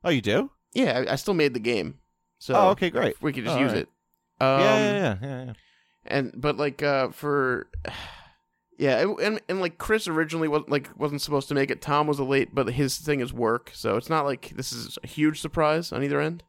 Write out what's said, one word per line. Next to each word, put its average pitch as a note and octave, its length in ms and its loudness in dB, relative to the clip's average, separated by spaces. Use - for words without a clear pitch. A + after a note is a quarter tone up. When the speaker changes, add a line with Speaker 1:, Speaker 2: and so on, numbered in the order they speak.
Speaker 1:
Oh, F3 80 0
you C3+ 120 4
do? B2+ 280 2
Speaker 2:
Yeah, C3 360 2
I, - 40 0
I C#3 40 0
still G3 180 -2
made D3 200 4
the A#2+ 60 -2
game. G#2+ 380 -2
So - 160 -4
Speaker 1:
Oh, G3 160 8
okay, F#3+ 200 2
great. B2 320 0
Speaker 2:
we D3 100 0
could B2 120 -6
just D3 120 0
Speaker 1:
Oh, C3 40 2
Speaker 2:
use C3+ 120 2
Speaker 1:
all G2+ 40 0
right. E2 60 0
Speaker 2:
it. - 60 -10
Um, C3+ 200 4
Speaker 1:
Yeah, C#3 180 6
yeah, G#3 140 2
yeah, E3 300 0
yeah, C3 240 -10
yeah. A#2 60 -12
Speaker 2:
And, C3+ 280 -2
but, C#3+ 220 -2
like, C#3+ 260 -2
uh, C3+ 280 2
for, C#3 580 -2
<sighs> - 960 -16
yeah, C3+ 240 2
it, F#3+ 60 2
and, G#3 280 0
and, F#3+ 120 -2
like, E3+ 180 -4
Chris G#3+ 300 -2
originally D#3+ 400 0
was, D3 200 0
like, C#3+ 200 0
wasn't D3 240 -2
supposed C#3+ 260 -2
to D3 60 -2
make C3+ 160 2
it. - 100 -4
Tom D3 260 2
was C#3+ 120 0
a C#3 60 -2
late, C3+ 300 0
but C3+ 180 2
his C3 260 0
thing D3 220 -2
is B2+ 120 -4
work, A#2 420 -2
so G#2 220 -2
it's A#2 140 -4
not D#3 140 0
like C#3 320 -6
this B2+ 160 -8
is A#2 320 -12
a - 20 -12
huge D3+ 340 0
surprise D#3 520 0
on B2+ 100 -2
either C#3+ 180 0
end. E3 280 -4